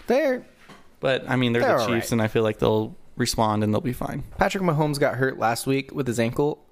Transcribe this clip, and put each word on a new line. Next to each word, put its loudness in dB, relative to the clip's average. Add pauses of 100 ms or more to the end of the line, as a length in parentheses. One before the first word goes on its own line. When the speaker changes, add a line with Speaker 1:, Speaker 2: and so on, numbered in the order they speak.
Speaker 1:
They're 2 (560)
Speaker 2:
But, 0
I 0
mean, 2
they're 2
Speaker 1:
they're 4
Speaker 2:
the 0
Speaker 1:
all 0
Speaker 2:
Chiefs, -2
Speaker 1:
right. -6
Speaker 2:
and 2
I 2
feel 0
like 0
they'll 0 (220)
respond 0
and 2
they'll 0
be -4
fine. -8 (140)
Speaker 1:
Patrick 0
Mahomes 0
got 2
hurt -2
last -2
week -2
with -4
his -2
ankle. -2